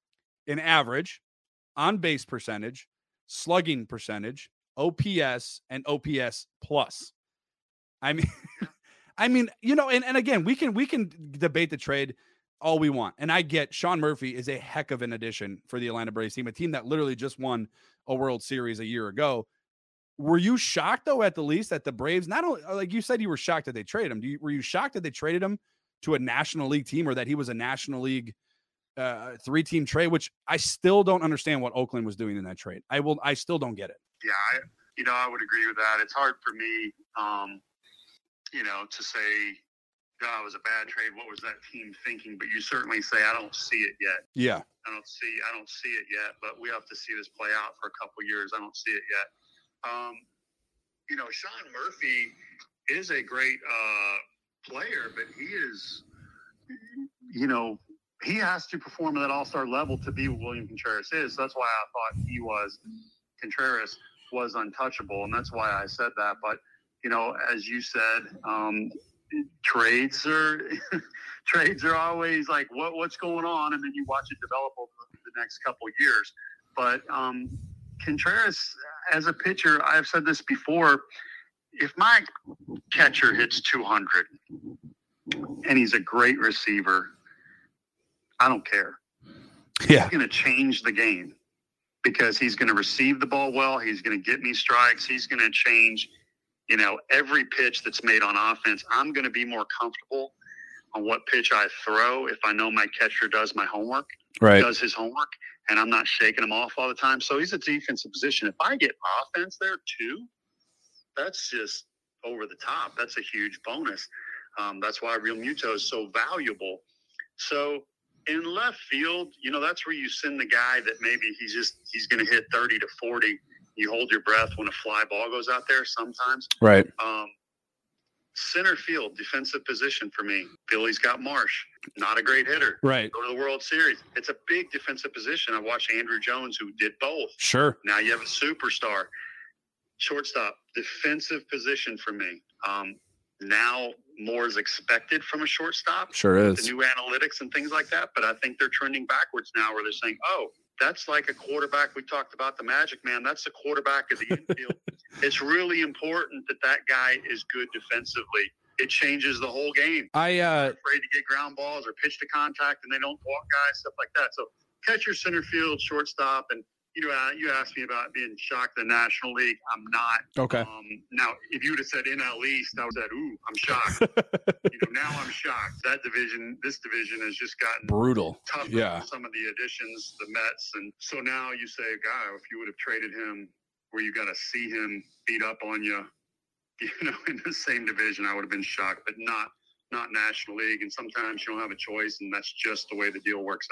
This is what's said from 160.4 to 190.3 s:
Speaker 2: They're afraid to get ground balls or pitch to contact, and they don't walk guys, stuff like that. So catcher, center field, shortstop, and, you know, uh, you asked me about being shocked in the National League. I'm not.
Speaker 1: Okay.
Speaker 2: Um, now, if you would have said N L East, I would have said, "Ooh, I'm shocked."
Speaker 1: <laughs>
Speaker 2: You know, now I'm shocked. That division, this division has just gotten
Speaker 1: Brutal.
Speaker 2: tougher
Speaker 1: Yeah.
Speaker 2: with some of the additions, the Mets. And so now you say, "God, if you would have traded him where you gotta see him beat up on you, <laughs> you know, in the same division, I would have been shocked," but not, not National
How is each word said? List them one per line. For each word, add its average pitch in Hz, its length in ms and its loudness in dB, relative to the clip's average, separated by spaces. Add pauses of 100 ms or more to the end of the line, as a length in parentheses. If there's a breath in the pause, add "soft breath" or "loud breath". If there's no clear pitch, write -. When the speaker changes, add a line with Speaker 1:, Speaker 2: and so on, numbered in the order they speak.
Speaker 2:
They're 131 60 2
afraid 143 280 0
to 139 140 -4
get 139 120 0
ground 143 300 -2
balls 143 320 -6
or 113 60 -8 (100)
pitch 151 160 -2
to - 80 -6
contact, 147 580 0
and 127 80 -4
they 135 60 0
don't 143 260 -4
walk 139 260 -4
guys, 143 280 2
stuff - 200 -10
like 127 160 -4
that. 135 180 2
So 139 120 -6 (400)
catcher, 220 300 2
center 170 260 0
field, 160 400 0
shortstop, 139 720 0
and, 113 120 -6 (320)
you 156 120 -2
know, 147 40 -2
uh, 135 200 2
you 156 200 -4
asked 135 240 -2
me 135 80 -6
about 120 300 -4
being 120 240 -4
shocked 123 420 -4
in 117 80 -2
the 113 60 2
National 117 400 2
League. 123 240 2 (160)
I'm 113 160 -4
not. 113 300 2 (180)
Speaker 1:
Okay. 127 220 2
Speaker 2:
Um, 110 260 -6 (260)
now, 123 180 2 (200)
if 127 140 -4
you 151 80 0
would 151 80 0
have 135 80 -4
said - 200 -4
N 139 140 -2
L 123 240 -4
East, 135 340 -2
I 120 60 -4
would 117 120 -6
have - 80 -4
said, 104 100 -10
"Ooh, 139 220 -6 (120)
I'm 110 60 -8
shocked." - 640 2
Speaker 1:
<laughs> - 540 0
Speaker 2:
You - 80 -12 (140)
know, 131 80 0
now 147 80 0 (100)
I'm 135 120 -6
shocked. 117 420 -4 (120)
That 139 180 0
division, 117 580 -4
this 135 180 -6
division 113 420 -6
has 107 140 -6
just 117 240 -8
gotten 117 280 -2
Speaker 1:
Brutal. 104 600 2
Speaker 2:
tougher 139 220 -6
Speaker 1:
Yeah. 107 300 0
Speaker 2:
with - 100 -10
some 127 160 -10
of 117 60 -16
the 113 180 -6
additions, 113 720 -10
the 104 100 -10
Mets. 113 460 -4
And 104 240 -12
so - 200 -10
now 127 320 -4
you 120 160 -8
say, 117 160 -10 (200)
"God, 110 320 -4
if 98 60 -18 (100)
you 113 80 -12
would 113 80 -10
have 101 100 -12
traded 110 340 -6
him 104 380 -10 (420)
where 110 120 -4
you 107 100 -4
gotta 104 220 -4
see 120 340 -8
him 107 340 -6 (220)
beat 117 160 -2
up 110 240 -4
on 107 180 -4
you, 104 220 -2 (420)
<laughs> - 340 -20
you 170 80 -6 (140)
know, 147 120 -2 (120)
in 135 180 -4
the 165 80 -4
same 120 320 -2
division, 104 400 0
I 101 100 0
would 101 80 -4
have 98 80 -12
been 104 100 -2
shocked," 95 440 -4
but 101 120 -6
not, 113 300 -4 (440)
not 120 200 -6
National 107 460 -2